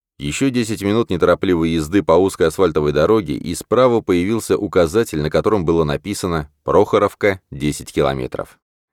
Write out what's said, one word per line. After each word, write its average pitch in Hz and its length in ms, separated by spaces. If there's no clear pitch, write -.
Еще 139 320
десять 113 320
минут 107 280
неторопливой 85 640
езды 82 320
по 82 100
узкой 90 340
асфальтовой 78 460
дороге, 78 420
и - 180
справа 120 460
появился 98 580
указатель, 85 640
на 76 80
котором 85 360
было 82 180
написано 80 680
«Прохоровка, 98 760
десять 71 400
километров». 67 680